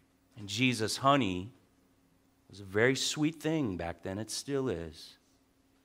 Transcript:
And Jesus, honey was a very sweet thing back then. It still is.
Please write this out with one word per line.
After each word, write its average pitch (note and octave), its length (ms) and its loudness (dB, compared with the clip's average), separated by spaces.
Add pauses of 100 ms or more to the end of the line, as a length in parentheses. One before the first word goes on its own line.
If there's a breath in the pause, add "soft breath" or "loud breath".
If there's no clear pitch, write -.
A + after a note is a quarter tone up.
(400)
And G#2 80 -12
Jesus, A2 500 0
honey A#2 540 2 (1000)
was F#2+ 100 -18
a G#2 40 -14
very A2 320 4
sweet D3+ 460 -2
thing D3+ 340 0
back E2+ 280 -6
then. G2 160 -4
It A2 100 -8
still C3+ 400 -2
is. E2 460 -8 (680)